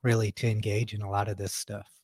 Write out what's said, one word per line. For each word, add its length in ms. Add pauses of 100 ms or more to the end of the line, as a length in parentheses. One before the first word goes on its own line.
really 300
to 160
engage 460
in 80
a 80
lot 180
of 80
this 160
stuff, 380 (140)